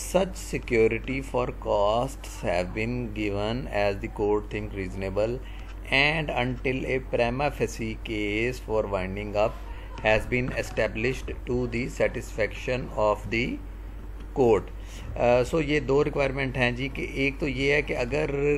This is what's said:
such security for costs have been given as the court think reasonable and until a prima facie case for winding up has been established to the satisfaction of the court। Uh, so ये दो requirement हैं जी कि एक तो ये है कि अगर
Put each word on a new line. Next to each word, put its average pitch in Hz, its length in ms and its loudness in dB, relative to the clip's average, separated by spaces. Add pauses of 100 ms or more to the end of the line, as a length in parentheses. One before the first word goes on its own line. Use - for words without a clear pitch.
(120)
such 185 240 2 (180)
security 120 640 2 (140)
for 123 140 0 (220)
costs 110 760 2
have 90 340 0
been 113 180 -2 (220)
given 107 460 0 (100)
as 101 280 2
the 107 180 -4
court 104 340 0
think 104 240 -6
reasonable 95 580 -2 (560)
and 147 420 4 (100)
until 127 420 -2
a 131 140 0 (140)
prima 123 360 2 (100)
facie 110 340 -2 (160)
case 107 600 0
for 107 140 2 (120)
winding 98 400 -4
up 104 180 4 (520)
has 110 280 4
been 127 240 0
established 110 760 -2 (140)
to 123 100 0 (180)
the 120 120 -2 (140)
satisfaction 113 840 -2 (100)
of 104 340 2
the 120 260 0 (840)
court। 113 240 8 (540)
Uh, 123 260 6
so 160 180 2
ये 147 180 2
दो 135 220 4
requirement 139 560 0
हैं 123 180 4
जी 131 140 -2
कि 139 380 -2
एक 139 120 -2
तो 160 80 -2
ये 139 280 2
है 151 60 4
कि 147 120 -4
अगर 139 340 0 (300)